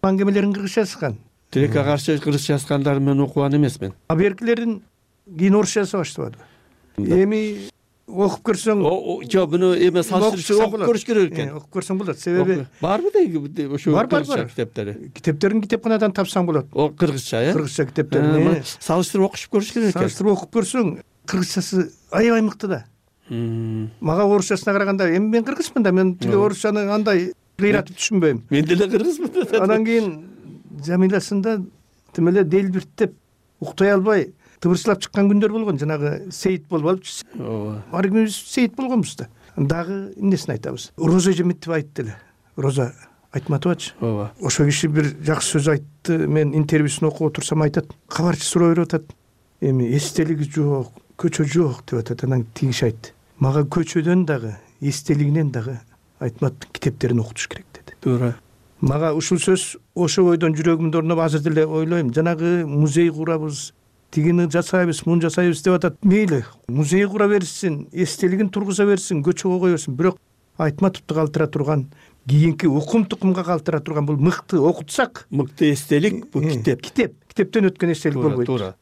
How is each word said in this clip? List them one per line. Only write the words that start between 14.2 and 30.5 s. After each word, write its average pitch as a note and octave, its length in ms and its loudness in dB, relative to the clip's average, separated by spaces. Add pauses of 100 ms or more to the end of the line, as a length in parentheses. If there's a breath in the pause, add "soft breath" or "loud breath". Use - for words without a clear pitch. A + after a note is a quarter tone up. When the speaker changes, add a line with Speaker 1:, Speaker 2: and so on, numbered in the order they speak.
Speaker 2:
кыргызча C#4 220 -2
Speaker 1:
бар. A#2 80 -8
Speaker 2:
китептери? G#2 420 -6 (220)
Speaker 1:
Китептерин F#3+ 480 0
китепканадан A3 500 0
тапсаң F#3 320 0
болот. D#3 280 0
Speaker 2:
О, D3 160 2
кыргызча, D3 520 -2
э? D#3 120 2
Speaker 1:
Кыргызча D3 340 -2
китептерин, - 380 0
Speaker 2:
Э, D3+ 120 4
Speaker 1:
э. D3+ 60 4
Speaker 2:
мына D#3+ 180 2 (180)
салыштырып F#3 460 0
окуш - 240 -8
көрүш G#3 240 0
керек A3+ 160 2
экен. F3+ 140 -2
Speaker 1:
Салыштырып - 320 0
окуп - 180 -12
көрсөң, A3+ 460 0 (260)
кыргызчасы F3+ 640 -2 (220)
аябай A3+ 340 2
мыкты G#3 220 -4
да. D3 180 -4 (440)
Speaker 2:
Мм. A2+ 600 -4 (120)
Speaker 1:
Мага E3+ 260 0
орусчасына G3+ 460 0
караганда, G3 360 0
эми G3 220 2
мен A#3 140 2
кыргызмын - 380 -2
да, G3 80 4
мен F#3 240 4
тиги A#2+ 200 0
Speaker 2:
Ооба. G3 160 4
Speaker 1:
орусчаны G#3 420 -2
андай G3 380 2 (260)
кыйратып G3+ 400 0
түшүнбөйм. D#3 440 2 (100)
Speaker 2:
Мен D3 140 4
деле F3+ 220 2
кыргызмын D4 440 0 (180)
да. G#3 140 2
Speaker 1:
Анан A3 220 2
кийин G3 420 0 (580)